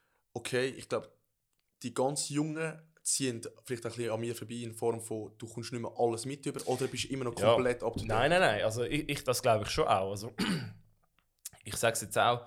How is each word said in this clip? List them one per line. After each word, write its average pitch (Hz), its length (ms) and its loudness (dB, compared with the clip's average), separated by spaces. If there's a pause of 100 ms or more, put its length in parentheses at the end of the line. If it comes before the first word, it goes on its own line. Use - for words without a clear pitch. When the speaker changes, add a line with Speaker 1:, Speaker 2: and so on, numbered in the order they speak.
(340)
Speaker 1:
okay, 127 340 0
ich - 200 -12
glaub, 113 200 -2 (760)
die 120 120 -6
ganz 143 340 0
Jungen 156 520 -2 (220)
ziehen 123 380 0 (240)
vielleicht 117 220 -6
ein 113 60 -6
bisschen 113 200 -4
an 110 80 -2
mir 117 140 -4
vorbei 113 220 -10
in 117 180 -8
Form 117 260 0
von, 110 380 -8
du 117 100 -12
kommst 117 240 -10
nicht 120 80 -4
mehr 117 160 -6
alles 117 300 2
mit 143 200 -8
über, - 220 -6
oder 131 180 0
bist 120 180 -4
du - 40 -10
immer 131 160 -4
noch 120 140 -4
Speaker 2:
Ja. 107 160 8
Speaker 1:
komplett 123 280 2
up 117 120 -2
to 101 60 -4
date? 107 80 -6
Speaker 2:
Nein, 117 220 4
nein, 180 100 6
nein. 107 240 4
Also 113 200 0
ich, 147 240 -2
ich, 143 160 -4
das 123 180 2
glaube 110 220 6
ich - 60 -4
schon - 180 2
auch. 98 220 4
Also, 104 280 -6
<clears throat> - 1300 -8
ich 104 120 -8
sag's 117 240 2
jetzt 110 180 -4
auch, 120 280 4